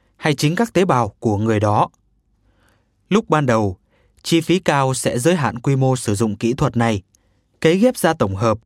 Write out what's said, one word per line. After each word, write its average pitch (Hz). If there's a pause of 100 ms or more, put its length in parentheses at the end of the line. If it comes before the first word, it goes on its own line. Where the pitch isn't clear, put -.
(160)
hay 156
chính 151
các 233
tế 185
bào 123
của 107
người 107
đó. 110 (1200)
Lúc 220
ban 151
đầu, 110 (460)
chi 165
phí 175
cao 139
sẽ -
giới 160
hạn 127
quy 139
mô 131
sử 110
dụng 104
kỹ 117
thuật 131
này. 117 (580)
Cấy 165
ghép 254
da 160
tổng 98
hợp 110